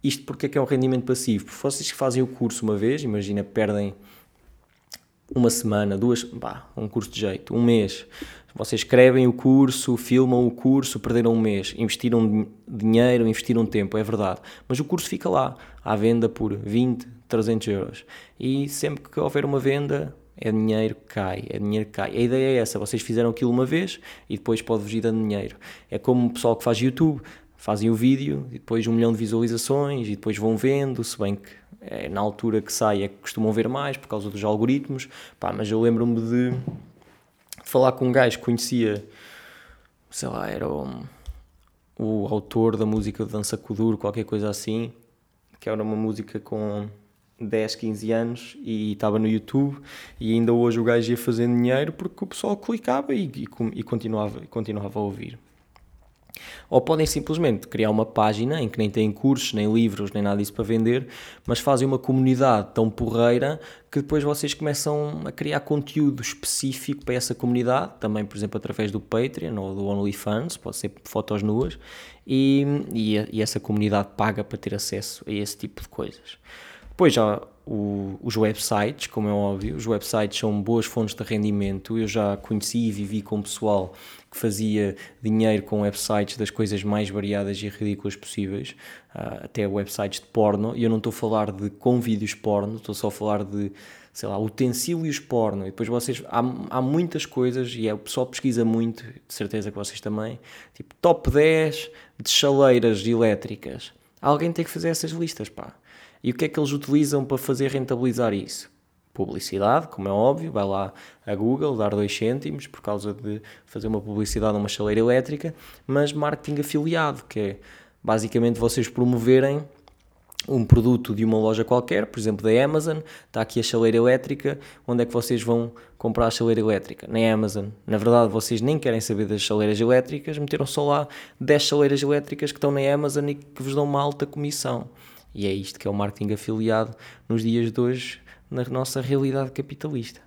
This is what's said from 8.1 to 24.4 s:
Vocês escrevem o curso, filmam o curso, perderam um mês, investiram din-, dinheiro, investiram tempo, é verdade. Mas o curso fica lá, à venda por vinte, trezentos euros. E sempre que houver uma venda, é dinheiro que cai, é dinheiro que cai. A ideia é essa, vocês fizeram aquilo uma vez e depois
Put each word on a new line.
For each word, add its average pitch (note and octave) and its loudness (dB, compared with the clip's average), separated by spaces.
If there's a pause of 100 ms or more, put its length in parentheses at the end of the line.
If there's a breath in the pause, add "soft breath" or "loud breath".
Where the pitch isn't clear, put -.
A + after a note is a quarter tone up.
Vocês - -4
escrevem B2+ 8
o A#2+ 6
curso, C3 4
filmam B2 4
o A#2+ 4
curso, C3 2
perderam A#2 2
um A#2 2
mês, G2+ 0
investiram A2+ 2
din-, G#2+ 2 (200)
dinheiro, A#2 4
investiram A2 2
tempo, G#2 -2
é G#2+ 0
verdade. G2+ -2 (260 loud breath)
Mas B2+ -2
o D3+ -2
curso E3 -4
fica - -4
lá, C3 0 (300 loud breath)
à G#2+ 0
venda A2+ 4
por G#2+ -2
vinte, A#2 0 (220)
trezentos A2 0
euros. - -4 (340 loud breath)
E C#3 -2
sempre C#3+ -6
que - -6
houver C#3+ 0
uma C#3 0
venda, C#3+ -2 (200)
é A2+ -2
dinheiro A2 2
que - -20
cai, F#2 -4
é G2+ -6
dinheiro G#2 -2
que G#2 -20
cai. G2 -4
A A2 -4
ideia C3 2
é A#2 2
essa, G#2+ -2
vocês G#2+ -4
fizeram A#2 2
aquilo A#2+ 0
uma B2+ 2
vez E3 -2 (280 loud breath)
e - -6
depois A2 -2